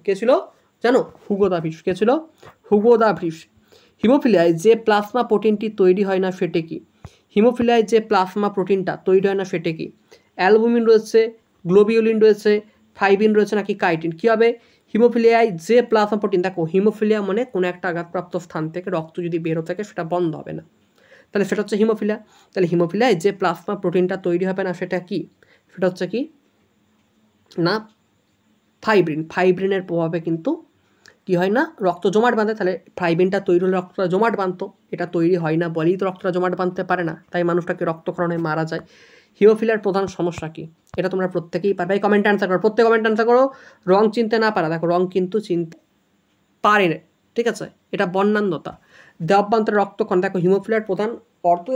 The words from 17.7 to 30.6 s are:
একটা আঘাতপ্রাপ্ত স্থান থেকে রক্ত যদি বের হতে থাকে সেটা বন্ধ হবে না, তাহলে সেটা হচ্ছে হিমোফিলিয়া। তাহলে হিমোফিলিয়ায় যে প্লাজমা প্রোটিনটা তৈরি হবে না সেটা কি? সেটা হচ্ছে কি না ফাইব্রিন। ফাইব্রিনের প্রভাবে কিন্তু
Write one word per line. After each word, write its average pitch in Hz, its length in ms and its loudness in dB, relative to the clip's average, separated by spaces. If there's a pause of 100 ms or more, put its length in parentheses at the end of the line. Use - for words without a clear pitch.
একটা 180 160 -10
আঘাতপ্রাপ্ত 170 460 -8 (100)
স্থান 156 200 -8 (100)
থেকে 180 220 -10
রক্ত 160 200 -8 (100)
যদি 170 180 -4
বের 160 140 -2
হতে 160 120 -8
থাকে 180 200 -8
সেটা 170 140 -8 (100)
বন্ধ 175 160 -2 (100)
হবে - 180 -14
না, 160 40 -14 (680)
তাহলে 202 180 0
সেটা 208 140 -2
হচ্ছে 208 200 -4
হিমোফিলিয়া। 220 360 0 (340)
তাহলে 180 200 0
হিমোফিলিয়ায় 185 520 2
যে 202 60 2 (100)
প্লাজমা 180 420 -4
প্রোটিনটা 185 340 0 (100)
তৈরি 180 240 0
হবে 190 160 -4
না 180 140 -4
সেটা 180 180 -6 (100)
কি? 202 100 -6 (540)
সেটা 185 180 -2
হচ্ছে 185 220 -6
কি 226 80 -4 (1500)
না 190 80 0 (1080)
ফাইব্রিন। 165 380 2 (140)
ফাইব্রিনের 185 540 0
প্রভাবে 170 380 -2
কিন্তু 165 240 -4 (760)